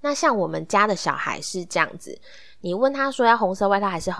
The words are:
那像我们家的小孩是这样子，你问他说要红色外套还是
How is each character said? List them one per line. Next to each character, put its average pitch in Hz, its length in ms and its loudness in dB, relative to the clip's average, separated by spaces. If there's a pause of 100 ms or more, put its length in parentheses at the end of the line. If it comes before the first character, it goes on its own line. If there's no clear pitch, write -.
那 285 120 -2
像 277 240 2
我 185 80 0
们 160 220 -6
家 208 180 4
的 214 100 0
小 160 200 -2
孩 - 260 -6
是 180 240 -8
这 - 140 -4
样 - 180 0
子， - 220 -14 (420)
你 175 120 -4
问 262 200 2
他 277 160 -2
说 262 160 0
要 233 100 8
红 214 200 0
色 202 120 0
外 202 120 4
套 202 80 -2
还 180 120 -2
是 180 200 -6